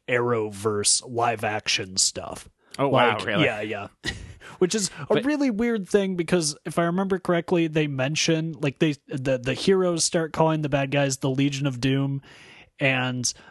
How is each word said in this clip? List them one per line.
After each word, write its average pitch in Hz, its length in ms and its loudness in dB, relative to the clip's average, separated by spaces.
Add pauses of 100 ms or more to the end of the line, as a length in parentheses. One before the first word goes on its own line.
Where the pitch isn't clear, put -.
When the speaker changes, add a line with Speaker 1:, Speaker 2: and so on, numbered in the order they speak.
Speaker 1:
Arrowverse 110 1000 0
live 117 360 0
action 104 520 -4
stuff. - 520 -4 (300)
Speaker 2:
Oh, 139 100 2
wow, 117 280 4
Speaker 1:
Like, 98 100 -6
Speaker 2:
really? 107 180 2
Speaker 1:
yeah, 113 180 0
yeah. 104 260 -6 (160)
<laughs> - 80 -4 (460)
Which 180 160 2
is 202 160 -2 (200)
a 220 40 4
Speaker 2:
But 226 100 2
Speaker 1:
really 285 260 2
weird 220 380 0
thing 196 280 2
because 160 480 0
if 160 140 -4
I 170 60 4
remember 190 340 0
correctly, 170 480 0
they 156 220 0
mention, 156 720 0
like, 143 180 -2
they, 156 160 2 (140)
the, 135 300 -2
the 127 160 -2
heroes 180 500 2
start 160 280 0
calling 160 300 2
the 147 60 -2
bad 139 220 0
guys 139 280 2
the 143 120 0
Legion 139 360 0
of 127 140 -4
Doom, 139 420 0 (560)
and 127 540 0 (180)